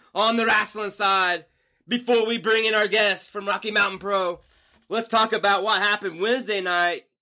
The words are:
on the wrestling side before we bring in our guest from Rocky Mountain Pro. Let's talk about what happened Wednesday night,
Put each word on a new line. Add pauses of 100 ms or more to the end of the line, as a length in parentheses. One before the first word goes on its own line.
(160)
on
the
wrestling
side (420)
before
we
bring
in
our
guest
from
Rocky
Mountain
Pro. (480)
Let's
talk
about
what
happened
Wednesday
night, (180)